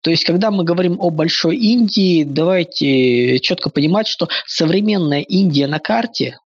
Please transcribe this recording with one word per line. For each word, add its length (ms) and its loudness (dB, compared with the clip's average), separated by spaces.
То 80 -2
есть, 160 0
когда 240 0
мы 140 -2
говорим 360 0
о 120 0
Большой 460 -2
Индии, 680 2
давайте 1160 0
чётко 300 -4
понимать, 380 0
что 200 -4
современная 720 0
Индия 460 2
на 120 -4
карте 680 -4